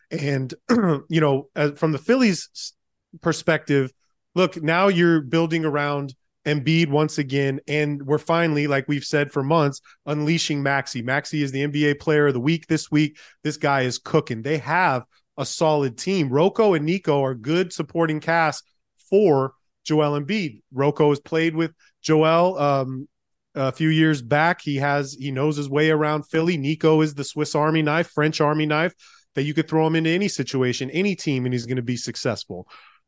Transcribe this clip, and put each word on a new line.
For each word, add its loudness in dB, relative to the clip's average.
And, -4
<clears throat> -2
you 0
know, 0
uh, -2
from 0
the -2
Phillies' 2
s-, -14
perspective, 0
look, 0
now 2
you're 4
building 0
around -4
Embiid 2
once 0
again. -2
And -2
we're 0
finally, 0
like -2
we've -2
said -2
for -2
months, 0
unleashing -2
Maxey. -4
Maxey -4
is -4
the -4
N -2
B 0
A 2
player 2
of 2
the -4
week -2
this -2
week. 0
This -6
guy 2
is -2
cooking. -2
They -2
have 0
a -6
solid 0
team. -2
Rocco 2
and 0
Nico 0
are -2
good -2
supporting -2
cast 0
for 4
Joel 2
Embiid. -6
Rocco 2
has 0
played -2
with -2
Joel, 4
um, -2
a -2
few 0
years 2
back. 2
He -6
has, -2
he -10
knows -2
his -6
way 2
around 0
Philly. 0
Nico 2
is 0
the -8
Swiss -6
Army 2
knife, 0
French 0
Army 2
knife 0
that -2
you -4
could 0
throw 2
him 2
into 0
any 0
situation, -2
any 0
team, -4
and -2
he's -4
gonna -4
be -4
successful. -8